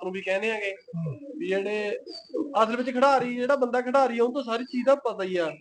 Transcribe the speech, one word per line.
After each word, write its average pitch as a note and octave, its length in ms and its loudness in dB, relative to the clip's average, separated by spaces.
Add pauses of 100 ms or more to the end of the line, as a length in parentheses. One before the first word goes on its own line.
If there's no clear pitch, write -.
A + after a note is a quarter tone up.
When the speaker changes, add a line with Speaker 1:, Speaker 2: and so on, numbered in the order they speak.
Speaker 1:
ਨੂੰ F#3 80 -4
ਵੀ F#3+ 80 -6
ਕਹਿੰਦੇ G3 300 0
ਆਂਗੇ G#3 200 -4
Speaker 2:
ਹੂੰ। E3 480 -8 (200)
Speaker 1:
ਵੀ F3 100 -4
ਜਿਹੜੇ G#3 500 -2 (640)
ਅਸਲ A3 140 0
ਵਿੱਚ B3 140 -2
ਖਿਡਾਰੀ, B3 440 4
ਜਿਹੜਾ B3+ 220 0
ਬੰਦਾ B3 240 0
ਖਿਡਾਰੀ B3 380 2
ਆ, A#3 60 4
ਉਹਨੂੰ B3 100 0
ਤਾਂ B3 180 -4
ਸਾਰੀ A#3+ 120 -2
ਚੀਜ਼ B3 220 -4
ਦਾ C4+ 80 8
ਪਤਾ G#3 300 -2
ਹੀ F#3 120 -2
ਆ। E3 140 0 (100)